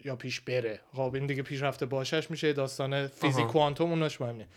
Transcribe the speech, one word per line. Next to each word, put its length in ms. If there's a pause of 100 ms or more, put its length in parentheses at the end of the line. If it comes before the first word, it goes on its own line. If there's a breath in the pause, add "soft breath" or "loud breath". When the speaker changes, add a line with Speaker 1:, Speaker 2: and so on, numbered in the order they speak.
Speaker 1:
یا 100
پیش 260
بره. 380 (140)
خب 200
این 140
دیگه 160
پیش 180
رفته 240
باشهش 460
می‌شه 220
داستان 540
فیزیک 360
Speaker 2:
آها. 80
Speaker 1:
کوانتوم 380
اوناش 320
مهم 140
نیست. 220